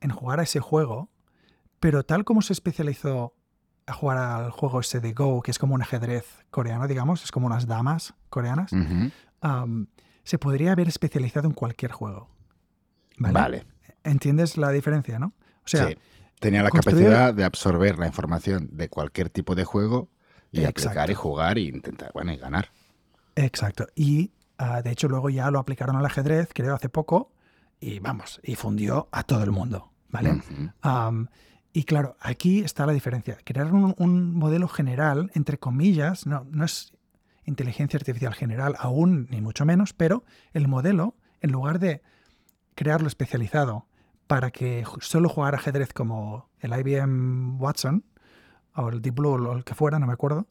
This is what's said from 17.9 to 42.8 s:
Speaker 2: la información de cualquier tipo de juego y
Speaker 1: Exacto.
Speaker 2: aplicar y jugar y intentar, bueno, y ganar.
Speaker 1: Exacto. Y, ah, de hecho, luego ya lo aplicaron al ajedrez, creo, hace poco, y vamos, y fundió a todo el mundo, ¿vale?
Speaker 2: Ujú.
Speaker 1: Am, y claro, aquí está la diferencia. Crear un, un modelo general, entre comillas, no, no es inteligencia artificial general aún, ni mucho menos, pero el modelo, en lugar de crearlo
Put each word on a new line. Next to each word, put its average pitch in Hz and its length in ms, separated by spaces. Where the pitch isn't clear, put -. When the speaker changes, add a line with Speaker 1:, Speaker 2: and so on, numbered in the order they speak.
Speaker 2:
la 85 80
información 85 640
de 80 160
cualquier 82 420
tipo - 240
de 90 100
juego 110 440
y 156 140
Speaker 1:
Exacto. - 240
Speaker 2:
aplicar 78 220
y 104 40
jugar 82 440
y 87 100
intentar, - 460
bueno, 85 180
y 73 40
ganar. 71 340
Speaker 1:
Exacto. 120 580
Y, 151 380
ah, 120 240
de 120 80
hecho, 120 160
luego 135 240
ya 131 220
lo 139 80
aplicaron 131 340
al 135 100
ajedrez, 147 480
creo, 135 220
hace 131 140
poco, 165 420
y 104 220
vamos, 107 420
y 120 140
fundió 107 560
a - 100
todo 110 220
el 101 80
mundo, 98 400
¿vale? 147 220
Speaker 2:
Ujú. 143 480
Speaker 1:
Am, 117 480
y 156 120
claro, 143 340
aquí 180 400
está 151 280
la 151 60
diferencia. 123 520
Crear 143 280
un, 190 240
un 180 380
modelo 165 320
general, 143 680
entre 151 240
comillas, 151 680
no, 139 240
no 151 140
es - 280
inteligencia 139 540
artificial 123 360
general 135 460
aún, 143 500
ni 117 100
mucho 110 240
menos, 175 280
pero 180 320
el 147 140
modelo, 160 480
en 143 120
lugar 139 260
de 170 240
crearlo 156 320